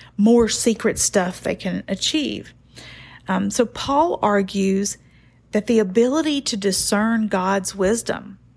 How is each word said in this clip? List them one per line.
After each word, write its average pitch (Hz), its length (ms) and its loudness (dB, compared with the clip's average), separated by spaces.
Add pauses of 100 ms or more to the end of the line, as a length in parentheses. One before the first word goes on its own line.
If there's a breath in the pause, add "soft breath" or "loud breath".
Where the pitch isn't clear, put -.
(180 loud breath)
more 226 300 6
secret 214 520 0
stuff 180 420 -2
they - 140 -4
can 180 320 -6
achieve. - 640 -4 (760 loud breath)
Um, 190 220 -2
so 226 160 0
Paul 294 560 0
argues 196 760 0 (540 soft breath)
that 208 160 -2
the 226 120 4
ability 262 640 2
to - 160 -6
discern 208 720 0
God's 196 480 -2
wisdom 196 640 -2 (200)